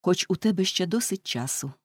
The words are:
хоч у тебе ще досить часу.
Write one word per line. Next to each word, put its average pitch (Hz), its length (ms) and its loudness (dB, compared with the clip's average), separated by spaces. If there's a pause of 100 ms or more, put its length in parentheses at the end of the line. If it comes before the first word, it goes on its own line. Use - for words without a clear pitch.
хоч - 280 2
у 185 80 2
тебе 190 280 2
ще 185 220 0
досить 202 400 -2
часу. 131 460 -4 (120)